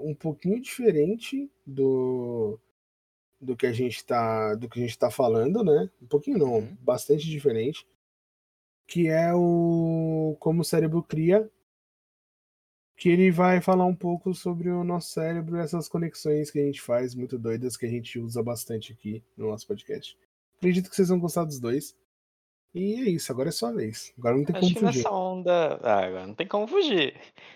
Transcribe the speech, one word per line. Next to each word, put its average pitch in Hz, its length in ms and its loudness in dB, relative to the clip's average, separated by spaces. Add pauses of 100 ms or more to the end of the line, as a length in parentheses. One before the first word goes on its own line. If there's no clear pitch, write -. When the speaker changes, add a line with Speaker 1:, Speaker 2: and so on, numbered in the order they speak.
Speaker 1:
um 151 80 -4
pouquinho 175 480 -2
diferente 226 880 0 (160)
do, 127 960 0 (840)
do 127 160 -4
que 131 80 0
a 120 80 0
gente 120 320 -4
tá, 110 480 0
do 117 160 -6
que 120 100 -8
a - 40 -2
gente 117 120 -6
tá - 140 0
falando, 139 540 2
né? 170 260 4 (100)
Um 127 60 -20
pouquinho 226 320 -2
não, 131 220 2
Speaker 2:
Uhum. 107 220 -6
Speaker 1:
bastante 143 460 0
diferente. 139 600 -2 (1000)
Que 170 200 0
é 165 260 2
o 165 1080 2
Como 165 220 2
o - 40 -2
Cérebro 160 360 2
Cria, 180 480 2 (1500)
que - 120 2
ele 185 220 6
vai 180 300 4
falar 185 240 4
um 180 100 2
pouco 175 380 -4
sobre 175 360 -4
o 175 140 -2
nosso 175 280 -4
cérebro 165 460 -4
e 170 40 -2
essas 160 260 -4
conexões 151 640 -2
que 147 80 -2
a 143 60 2
gente 143 160 -4
faz 123 340 -2
muito 123 240 -6
doidas, 113 380 -4
que - 80 -6
a 113 40 -4
gente 117 300 -6
usa 117 240 -4
bastante 117 500 -8
aqui 107 300 -10 (140)
no 107 100 -6
nosso 107 180 -8
podcast. - 520 -10 (400)
Acredito 180 320 2
que - 60 -14
vocês 185 140 4
vão 180 100 2
gostar 170 260 -2
dos 143 140 -8
dois. 120 380 -4 (760)
E 196 300 -4
é 240 80 0
isso, 165 220 -2
agora 131 180 -2
é - 20 -2
sua 233 200 -4
vez. 110 460 -6
Agora 120 200 2
não 147 80 2
tem 170 100 0
Speaker 2:
Acho 185 60 -4
Speaker 1:
como 180 140 4
Speaker 2:
que 226 40 -6
Speaker 1:
fugir. 214 200 2
Speaker 2:
nessa 214 120 -2
onda, 180 720 0
ah, 101 240 4
agora 92 220 -6
não 104 80 -14
tem 165 120 -4
como 208 200 -2
fugir. 247 520 2 (360)